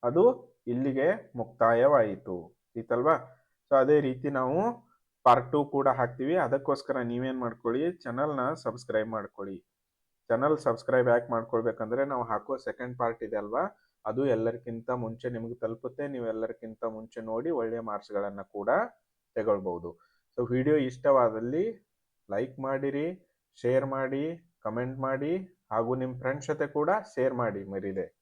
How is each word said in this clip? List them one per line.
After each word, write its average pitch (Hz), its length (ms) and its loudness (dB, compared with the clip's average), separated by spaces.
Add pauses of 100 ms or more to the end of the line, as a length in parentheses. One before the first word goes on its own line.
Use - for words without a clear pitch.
ಅದು 143 220 4 (420)
ಇಲ್ಲಿಗೆ 135 400 0 (300)
ಮುಕ್ತಾಯವಾಯಿತು, 117 1000 4 (400)
ಆಯ್ತಲ್ವಾ? 120 380 2 (560)
So 143 60 2
ಅದೇ 135 240 6
ರೀತಿ 131 300 -2
ನಾವು 135 280 0 (680)
ಪಾರ್ಟ್ 120 240 6
ಟೂ 147 140 2
ಕೂಡ 139 240 2
ಹಾಕ್ತೀವಿ. 127 480 0
ಅದಕ್ಕೋಸ್ಕರ 139 680 0
ನೀವೇನ್ 123 380 -2
ಮಾಡ್ಕೊಳ್ಳಿ, 120 440 -2 (180)
ಚಾನೆಲ್ನ 135 400 -2 (120)
ಸಬ್ಸ್ಕ್ರೈಬ್ 113 540 -4
ಮಾಡ್ಕೊಳ್ಳಿ. 101 480 -8 (720)
ಚಾನೆಲ್ 139 280 4
ಸಬ್ಸ್ಕ್ರೈಬ್ 127 500 2
ಯಾಕೆ 120 220 4
ಮಾಡ್ಕೊಳ್ಬೇಕಂದ್ರೆ, 113 760 -2
ನಾವು 135 200 -4
ಹಾಕೋ 113 340 -4
ಸೆಕೆಂಡ್ 123 400 -8
ಪಾರ್ಟ್ 117 260 -2
ಇದೆ 107 120 -6
ಅಲ್ವಾ, 107 280 -2 (400)
ಅದು 110 220 -2
ಎಲ್ಲರಿಗಿಂತ 117 640 -2 (140)
ಮುಂಚೆ 113 260 -8
ನಿಮಗೆ 117 320 -8
ತಲುಪುತ್ತೆ. 120 460 -6
ನೀವು 127 180 -6
ಎಲ್ಲರಿಗಿಂತ 110 580 -8
ಮುಂಚೆ 113 360 -8
ನೋಡಿ 113 300 -4
ಒಳ್ಳೆಯ 117 300 -2
ಮಾರ್ಕ್ಸ್ಗಳನ್ನ 101 720 -6
ಕೂಡ 302 180 -2 (680)
ತಗೊಳ್ಬಹುದು. 95 540 -2 (480)
So - 20 -2 (100)
ವಿಡಿಯೋ 135 260 2
ಇಷ್ಟವಾದಲ್ಲಿ 131 880 2 (640)
ಲೈಕ್ 120 300 -4
ಮಾಡಿರಿ, 139 480 -2 (520)
ಶೇರ್ 131 280 2
ಮಾಡಿ, 135 380 -2 (380)
ಕಾಮೆಂಟ್ 123 360 -4
ಮಾಡಿ, 135 340 -2 (380)
ಹಾಗೂ 117 240 2
ನಿಮ್ 127 260 -4
ಫ್ರೆಂಡ್ಸ್ 139 300 -4
ಜೊತೆ 147 180 0
ಕೂಡ 151 220 0 (160)
ಶೇರ್ 127 280 0
ಮಾಡಿ 110 300 -2
ಮರಿದೆ. 95 420 -6 (160)